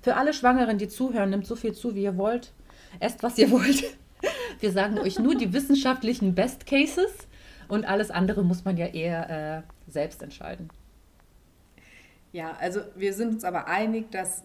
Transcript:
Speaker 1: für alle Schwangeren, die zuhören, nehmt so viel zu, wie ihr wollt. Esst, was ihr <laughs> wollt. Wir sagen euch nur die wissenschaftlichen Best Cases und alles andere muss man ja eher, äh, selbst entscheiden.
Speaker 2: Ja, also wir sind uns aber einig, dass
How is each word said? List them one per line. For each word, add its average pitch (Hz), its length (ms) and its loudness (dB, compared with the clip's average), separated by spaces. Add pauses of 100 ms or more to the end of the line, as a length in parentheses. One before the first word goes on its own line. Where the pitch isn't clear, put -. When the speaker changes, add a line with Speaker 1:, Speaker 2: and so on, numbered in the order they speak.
Speaker 1:
für - 160 2
alle 285 160 2
Schwangeren, 247 460 4
die 208 100 -2
zuhören, 233 400 0
nehmt 196 180 -2
so 233 80 -6
viel 233 200 -4
zu, 240 200 -6
wie 196 80 -2
ihr 196 140 0
wollt. 226 340 -2 (480)
Esst, - 240 -4
was 240 140 -2
ihr 226 140 8
<laughs> 247 60 6
wollt. 262 280 4 (760)
Wir 208 120 0
sagen 202 260 0
euch 196 200 -2
nur 262 160 4
die 233 180 0
wissenschaftlichen 254 840 2
Best 220 300 -2
Cases 311 640 0 (400)
und 208 160 0
alles 202 260 0
andere 190 320 0
muss 180 220 2
man 185 140 0
ja 170 80 -2
eher, 160 760 -6 (220)
äh, - 40 -20
selbst 151 320 -6
entscheiden. 147 480 -12 (1600)
Speaker 2:
Ja, 160 260 -10
also 180 220 -2 (160)
wir 196 160 0
sind 220 220 -2
uns 220 100 -8
aber 175 220 -2
einig, 220 440 -2
dass 185 340 -6